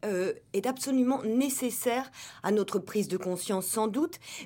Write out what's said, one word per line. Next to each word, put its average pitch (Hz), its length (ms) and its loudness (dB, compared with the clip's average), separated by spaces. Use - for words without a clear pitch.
euh, 185 280 0
est 202 120 0
absolument 254 580 2
nécessaire 247 840 0
à 185 100 2
notre 202 280 2
prise 208 280 0
de 185 100 -2
conscience, 185 500 -2
sans 220 200 2
doute, 277 280 0